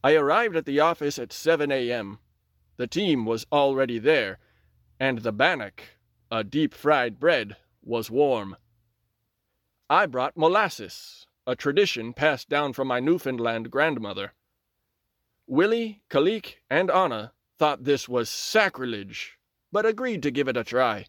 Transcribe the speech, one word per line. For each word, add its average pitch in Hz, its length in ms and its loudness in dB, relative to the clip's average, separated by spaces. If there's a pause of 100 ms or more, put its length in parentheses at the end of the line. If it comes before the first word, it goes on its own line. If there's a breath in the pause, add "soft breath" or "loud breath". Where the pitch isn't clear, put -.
I 143 120 6
arrived 165 420 2
at 160 100 -2
the 143 140 0
office 156 380 0
at 120 140 -10
seven 147 380 0
A 127 200 0
M. 104 280 -6 (580)
The 123 100 -4
team 135 380 0
was 113 260 -2
already 135 480 2
there, 113 400 2 (640)
and 131 200 0
the 113 120 -4
bannock, 123 500 0 (480)
a 113 140 -2
deep-fried 139 720 0
bread, 127 380 0 (260)
was 113 280 -4
warm. 113 460 0 (1300)
I 180 180 4
brought 127 300 -4
molasses, 170 920 0 (200)
a 127 100 -2
tradition 139 560 0
passed 143 360 0
down 143 260 0
from 135 140 -4
my 123 120 0
Newfoundland 120 680 -2
grandmother. 110 640 -2 (1120)
Willie, 214 640 0
Kalik, 185 460 0 (120)
and 175 220 0
Anna 123 420 0 (240)
thought 151 280 0
this 139 240 0
was 123 200 -2
sacrilege, 127 1120 -4 (340)
but 208 140 0
agreed 220 360 -2
to 143 80 0
give 135 160 -2
it 127 100 -2
a 117 80 -2
try. 117 440 0